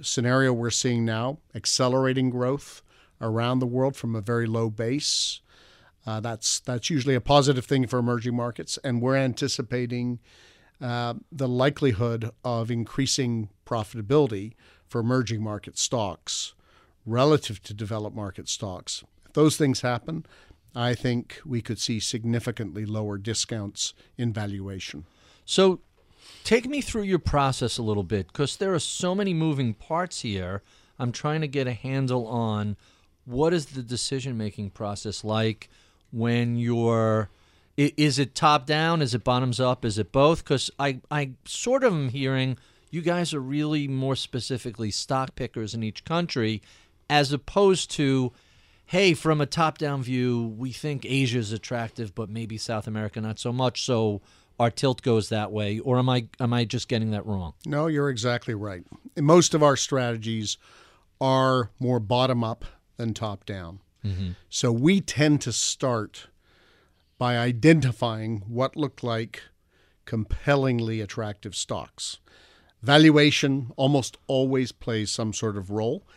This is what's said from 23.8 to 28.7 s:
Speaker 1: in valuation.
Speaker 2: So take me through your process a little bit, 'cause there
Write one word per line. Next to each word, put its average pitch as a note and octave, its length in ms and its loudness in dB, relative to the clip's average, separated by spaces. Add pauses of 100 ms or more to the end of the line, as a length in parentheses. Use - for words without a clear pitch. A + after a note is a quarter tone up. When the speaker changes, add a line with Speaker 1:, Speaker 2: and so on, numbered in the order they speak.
Speaker 1:
in A#2+ 140 -2
valuation. G2 760 -8 (400)
Speaker 2:
So F#3+ 360 4 (640)
take A#3 260 2
me D4 100 -2
through A3 240 -4
your F#3+ 160 2
process C3+ 580 0
a B2 60 -4
little G#2+ 200 0
bit, F#2 280 -4
'cause - 240 -2
there F#3+ 180 0